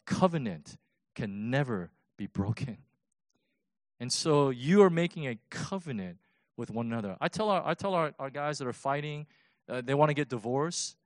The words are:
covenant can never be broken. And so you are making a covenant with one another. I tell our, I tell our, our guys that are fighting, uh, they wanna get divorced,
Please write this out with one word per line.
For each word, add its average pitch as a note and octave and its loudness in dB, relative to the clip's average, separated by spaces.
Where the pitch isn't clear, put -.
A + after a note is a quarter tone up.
covenant C#3+ 0
can G#2 -6
never B2 0
be G2+ -8
broken. - -4
And B2 -8
so D3 4
you C#3 6
are F#3+ 10
making E3+ 0
a A#2 -4
covenant A2 -6
with A#2+ -8
one A#2 -4
another. A2+ -4
I E3 0
tell G#3+ -2
our, F#3 2
I D#3+ 0
tell G3 -4
our, D#3+ 0
our C3+ -8
guys C#3+ -4
that C3+ -6
are A#2+ -4
fighting, D3 -4
uh, B2 -6
they B2 -2
wanna D3 4
get D3 -2
divorced, C3 -4